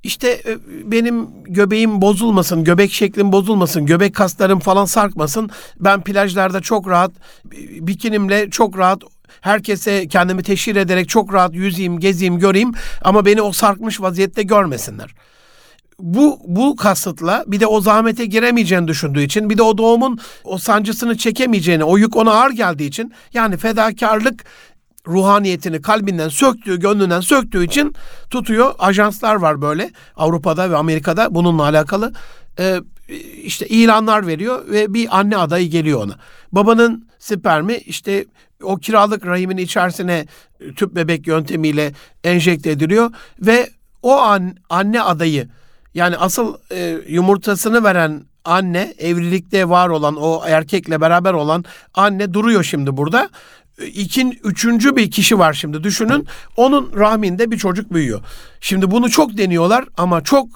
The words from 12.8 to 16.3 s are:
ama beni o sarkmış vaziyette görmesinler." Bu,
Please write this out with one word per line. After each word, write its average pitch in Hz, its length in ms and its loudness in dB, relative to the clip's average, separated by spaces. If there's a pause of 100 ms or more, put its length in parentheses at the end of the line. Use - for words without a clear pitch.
ama 202 240 4
beni 214 160 4
o 202 100 -2
sarkmış 208 480 -2
vaziyette 190 420 -2
görmesinler." 165 720 -2 (880)
Bu, 226 460 2